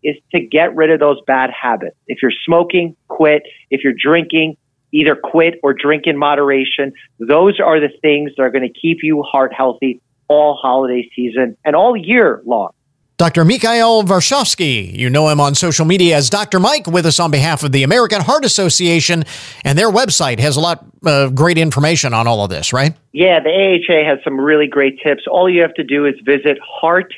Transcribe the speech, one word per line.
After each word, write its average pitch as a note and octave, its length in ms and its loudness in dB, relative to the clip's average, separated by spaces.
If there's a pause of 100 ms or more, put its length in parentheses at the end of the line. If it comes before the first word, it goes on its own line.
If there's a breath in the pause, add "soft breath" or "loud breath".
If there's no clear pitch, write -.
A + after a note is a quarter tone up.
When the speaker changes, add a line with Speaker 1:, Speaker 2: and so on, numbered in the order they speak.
Speaker 1:
is D3+ 120 -4 (180)
to F3 80 -2
get E3 340 0
rid D#3+ 160 2
of D#3 80 2
those C#3+ 280 2
bad C3 220 0
habits. G#2+ 460 -6 (120)
If D3 140 -8
you're B2 100 0 (140)
smoking, E3+ 500 0 (120)
quit. D3+ 360 2 (260 loud breath)
If C3+ 140 -4
you're C3+ 100 0
drinking, D#3+ 600 -2 (380)
either D3+ 220 2
quit E3 460 0
or C#3 120 0
drink D3 320 -2
in D#3 100 0
moderation. C#3+ 760 -2 (260 loud breath)
Those E3 400 2
are D#3+ 220 2
the D3 80 0 (120)
things D3 360 0
that C3+ 60 0
are B2 80 0
gonna B2+ 180 -2
keep E3 340 -4
you D#3 200 0
heart C3+ 300 -2
healthy B2+ 460 -4 (300)
all D3 260 4
holiday B2+ 580 -2
season A#2+ 520 -4
and D3+ 100 0
all A3+ 220 2
year F#3 480 0
long. G#2+ 240 -2 (480)
Speaker 2:
Doctor E3 280 2
Mikhail A3+ 580 2
Varshavsky, F3 920 -2
you B2 160 -4
know D3+ 200 2
him D3 100 2
on C#3+ 160 2
social D#3+ 300 -2
media E3+ 320 4
as G#3+ 120 0
Doctor G3+ 300 -2
Mike, C4+ 260 0
with E3+ 200 0
us D#3+ 120 2
on E3+ 140 0
behalf D3 320 0
of C#3+ 80 -2
the C3+ 120 2
American G#3+ 360 2
Heart F#3+ 240 0
Association E3+ 800 0 (400 loud breath)
and C#3 140 0
their G#3+ 120 2
website F#3 500 -2
has C#3 180 0
a - 20 -2
lot E3 260 -4 (200)
of C#3 280 2
great D#3+ 240 2
information D3+ 560 0
on A2+ 140 0
all A2 160 0
of G2 60 -4
this, F2+ 240 -6
right? C#3+ 200 0 (200)
Speaker 1:
Yeah, E3+ 260 2
the D#3 100 -2
A F#3+ 260 2
H E3+ 140 -2
A D#3 140 2
has D3 200 0
some C#3 160 -4
really D3+ 280 2
great C3+ 340 -2
tips. C#3+ 300 -2
All F3+ 180 2
you F3 120 2
have E3 140 0
to D#3+ 80 -6
do C#3+ 220 -2
is C#3 100 0 (100)
visit C#3 360 0
heart F3 560 -2